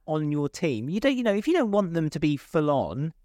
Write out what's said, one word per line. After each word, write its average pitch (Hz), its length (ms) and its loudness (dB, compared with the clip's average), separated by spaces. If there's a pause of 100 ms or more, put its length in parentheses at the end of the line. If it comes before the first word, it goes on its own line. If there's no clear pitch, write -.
on 151 240 0
your 147 160 0
team. 127 400 -2
You 185 100 -2
don't, 269 180 2
you 247 60 -2
know, 220 140 2
if 208 100 -2
you 311 80 2
don't 254 160 2
want 196 240 2
them 160 160 0
to - 80 -6
be 151 180 2
full 151 320 -2
on, 135 440 -2 (120)